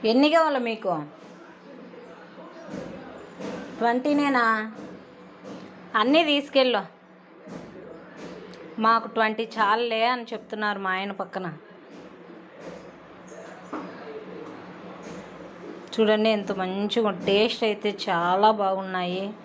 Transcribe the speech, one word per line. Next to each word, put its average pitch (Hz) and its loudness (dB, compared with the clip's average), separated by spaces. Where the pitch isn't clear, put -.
ఎన్ని 277 6
కావాలో 311 6
మీకు? 214 -2
ట్వంటీనేనా? 254 4
అన్నీ 285 6
తీసుకెళ్ళు. 262 4
మాకు 226 4
ట్వంటీ 220 2
చాలులే 220 2
అని 240 -4
చెప్తున్నారు 208 -4
మా 190 2
ఆయన 196 -4
పక్కన. 185 -6
చూడండి 214 6
ఎంత 202 -4
మంచిగా, 202 0
టేస్ట్ 220 4
అయితే 208 -2
చాలా 185 6
బాగున్నాయి. 190 0